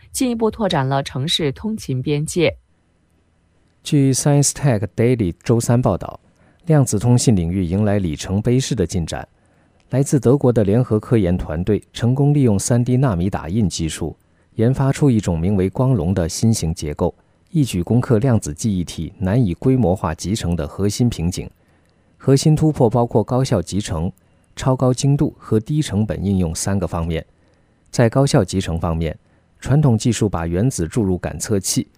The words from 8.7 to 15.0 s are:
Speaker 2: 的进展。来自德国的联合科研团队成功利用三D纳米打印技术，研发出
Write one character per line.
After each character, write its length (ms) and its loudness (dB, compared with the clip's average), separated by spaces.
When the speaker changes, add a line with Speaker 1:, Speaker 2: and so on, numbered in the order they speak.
Speaker 2:
的 100 0
进 180 -4
展。 220 -10
来 120 0
自 160 0
德 180 4
国 160 2
的 120 2
联 180 2
合 160 0
科 180 0
研 200 2
团 260 -4
队 180 0
成 240 0
功 180 2
利 80 2
用 160 2
三 240 0
D 140 0
纳 180 2
米 160 0
打 180 -8
印 200 0
技 200 -4
术， 280 -8
研 200 2
发 160 0
出 180 2